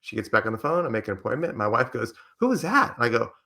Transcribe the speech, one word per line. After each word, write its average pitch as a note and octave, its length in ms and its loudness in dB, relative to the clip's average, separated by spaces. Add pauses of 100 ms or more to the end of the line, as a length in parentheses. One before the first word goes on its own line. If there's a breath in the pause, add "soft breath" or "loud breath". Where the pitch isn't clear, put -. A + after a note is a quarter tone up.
She - 140 -16
gets A2 140 -4
back G#2+ 160 4
on A2 60 -2
the A2 60 -4
phone. E3 280 0
I D3+ 40 -4
make A2 180 -4
an G#2 80 -4
appointment. B2+ 400 -4
My G#2+ 120 -2
wife A#2 240 2
goes, A#2 220 -6 (260 loud breath)
Who A#3+ 100 2
was A#3 120 2
that? B3 340 2
And A#2 100 0
I A#2+ 40 4
go A#2 220 0 (140)